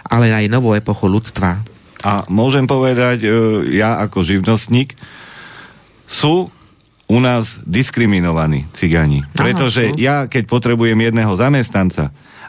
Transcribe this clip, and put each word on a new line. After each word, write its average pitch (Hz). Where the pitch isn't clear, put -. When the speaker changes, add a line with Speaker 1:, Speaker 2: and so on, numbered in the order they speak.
Speaker 1:
ale 117
aj 107
novú 117
epochu 104
ľudstva. 95
Speaker 2:
A 104
môžem 131
povedať, 123
e, 107
ja 107
ako 101
živnostník, 110
sú 170
u 113
nás 123
diskriminovaní 85
cigáni. 78
Speaker 1:
Áno, -
Speaker 2:
Pretože 127
Speaker 1:
sú. 95
Speaker 2:
ja, 135
keď 120
potrebujem 117
jedného 113
zamestnanca 98